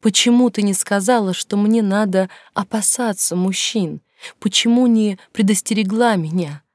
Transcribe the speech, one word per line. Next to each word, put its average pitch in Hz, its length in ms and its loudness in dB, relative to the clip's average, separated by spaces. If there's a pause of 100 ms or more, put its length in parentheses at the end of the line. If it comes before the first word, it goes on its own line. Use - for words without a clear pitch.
Почему 240 500 2
ты 214 120 -4
не 202 100 0
сказала, 202 600 0
что - 220 -6
мне 214 260 2
надо 190 480 0 (240)
опасаться 208 800 -4
мужчин? 180 640 -2 (380)
Почему 233 480 2
не 214 320 2 (140)
предостерегла 214 840 0
меня? 156 460 -4 (120)